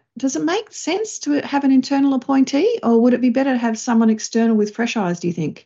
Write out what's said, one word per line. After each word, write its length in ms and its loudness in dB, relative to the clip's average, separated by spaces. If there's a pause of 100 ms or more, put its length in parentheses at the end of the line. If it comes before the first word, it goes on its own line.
(180)
does 180 -4
it 80 -6
make 280 -4
sense 480 -6
to 220 -2
have 220 -4
an 80 2
internal 420 2
appointee, 680 0
or 180 4
would 120 4
it 80 0
be 100 2
better 200 0
to 60 0
have 200 -2
someone 340 2
external 440 0
with 200 0
fresh 200 -4
eyes, 240 -2
do 80 -4
you 60 -2
think? 320 -6